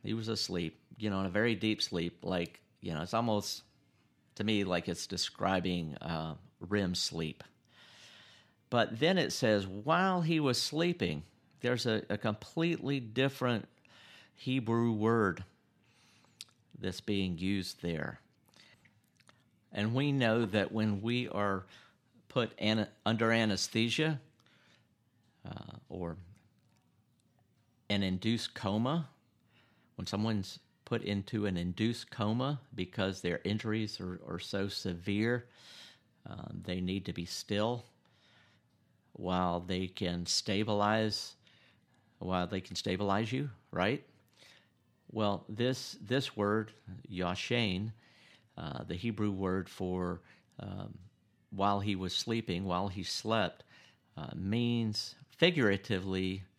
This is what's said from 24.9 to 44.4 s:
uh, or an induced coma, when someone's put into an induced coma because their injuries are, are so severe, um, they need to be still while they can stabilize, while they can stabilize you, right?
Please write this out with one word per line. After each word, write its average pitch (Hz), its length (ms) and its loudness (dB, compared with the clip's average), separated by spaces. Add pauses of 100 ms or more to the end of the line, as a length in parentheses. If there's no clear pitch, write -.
uh, - 340 -12 (120)
or 87 280 -4 (1700)
an 101 140 2
induced 95 500 0
coma, 123 560 0 (840)
when 98 100 -6
someone's 104 540 -2 (260)
put 117 160 -2
into 101 460 -2
an 92 100 0
induced 90 540 -2
coma 123 480 0 (160)
because 92 460 -2
their 87 220 -2
injuries 107 560 -2
are, 90 280 -6
are 87 120 -6
so 98 280 -2
severe, 101 800 -2 (840)
um, - 340 -10
they 90 160 -4
need 95 260 -2
to 85 80 -6
be 87 120 -6
still 110 600 -2 (1300)
while 90 480 0
they 92 260 -2
can 87 400 -4
stabilize, 104 1080 2 (840)
while 90 260 0
they 92 160 -4
can - 140 -14
stabilize 101 560 0
you, 135 180 -2 (220)
right? 101 320 2 (1080)